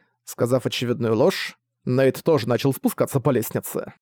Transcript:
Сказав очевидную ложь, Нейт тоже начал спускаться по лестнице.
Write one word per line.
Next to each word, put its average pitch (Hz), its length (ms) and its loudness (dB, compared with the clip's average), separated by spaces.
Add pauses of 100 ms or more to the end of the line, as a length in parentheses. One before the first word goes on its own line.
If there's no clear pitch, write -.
(240)
Сказав 123 420 0
очевидную 117 480 -2
ложь, 151 420 0 (280)
Нейт 127 400 2
тоже 131 240 2
начал 123 240 2
спускаться - 480 -2
по 147 100 2
лестнице. - 720 -2